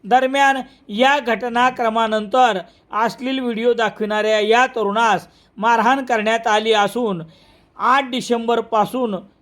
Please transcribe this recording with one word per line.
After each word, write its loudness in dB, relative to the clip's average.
दरम्यान, 2
या 2
घटनाक्रमानंतर 0
अश्लील -2
व्हिडिओ 0
दाखविणाऱ्या -2
या 4
तरुणास 0
मारहाण 2
करण्यात 0
आली 2
असून 0
आठ 0
डिसेंबरपासून -2